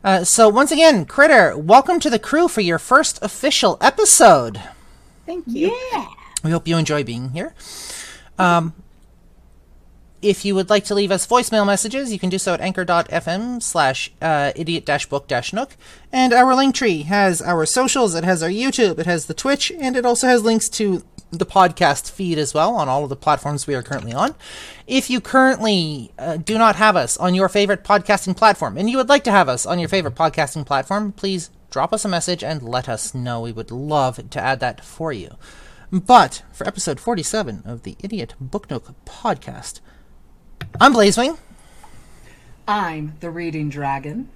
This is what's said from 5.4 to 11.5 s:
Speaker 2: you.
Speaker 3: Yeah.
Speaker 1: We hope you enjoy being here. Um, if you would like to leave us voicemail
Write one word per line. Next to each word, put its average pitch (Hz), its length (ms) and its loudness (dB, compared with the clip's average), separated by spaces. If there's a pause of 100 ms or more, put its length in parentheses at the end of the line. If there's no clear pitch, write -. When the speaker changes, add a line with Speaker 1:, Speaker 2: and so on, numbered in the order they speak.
Speaker 2:
you. 320 300 -2 (140)
Speaker 3:
Yeah. 269 140 -6 (380)
Speaker 1:
We 160 80 0
hope 165 140 -2
you 165 120 0
enjoy 147 260 -2
being 123 280 -8
here. 202 220 -8 (840)
Um, 170 320 2 (1500)
if 196 240 0
you 202 100 0
would 190 140 -2
like 202 160 2
to 208 100 -4
leave 202 160 0
us 185 160 -2
voicemail 220 380 2